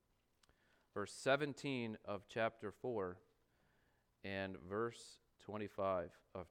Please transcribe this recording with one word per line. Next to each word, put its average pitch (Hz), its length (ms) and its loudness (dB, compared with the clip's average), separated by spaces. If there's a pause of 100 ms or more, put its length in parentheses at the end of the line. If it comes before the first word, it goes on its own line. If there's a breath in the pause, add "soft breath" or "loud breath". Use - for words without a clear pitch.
(920)
verse 101 200 -2
seventeen 135 920 2
of 98 220 -4
chapter 113 440 0
four, 95 460 -2 (1080)
and 98 340 -2 (120)
verse 117 480 -2 (260)
twenty-five 95 680 0 (240)
of 92 160 -8